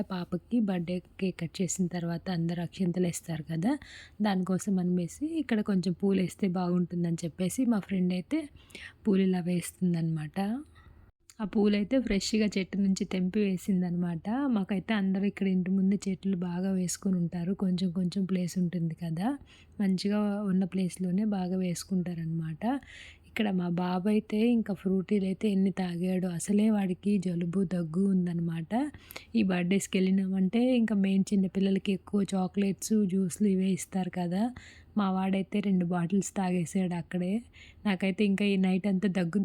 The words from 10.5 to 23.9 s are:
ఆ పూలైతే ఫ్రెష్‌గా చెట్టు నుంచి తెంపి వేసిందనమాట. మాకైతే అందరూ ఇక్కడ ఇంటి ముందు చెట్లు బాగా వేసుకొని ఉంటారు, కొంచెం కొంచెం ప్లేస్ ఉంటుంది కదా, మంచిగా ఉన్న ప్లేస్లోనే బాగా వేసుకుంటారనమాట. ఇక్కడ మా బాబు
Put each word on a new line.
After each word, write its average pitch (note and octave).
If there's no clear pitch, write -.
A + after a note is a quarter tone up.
ఆ A3
పూలైతే G#3
ఫ్రెష్‌గా G#3+
చెట్టు F#3+
నుంచి G3
తెంపి F#3
వేసిందనమాట. F3+
మాకైతే G3+
అందరూ G3
ఇక్కడ G3
ఇంటి F#3
ముందు G3
చెట్లు G3
బాగా F3+
వేసుకొని F#3
ఉంటారు, F3
కొంచెం F#3
కొంచెం F#3
ప్లేస్ F3+
ఉంటుంది E3+
కదా, E3+
మంచిగా G3+
ఉన్న F#3+
ప్లేస్లోనే F#3
బాగా F#3
వేసుకుంటారనమాట. E3
ఇక్కడ G#3+
మా F3+
బాబు F3+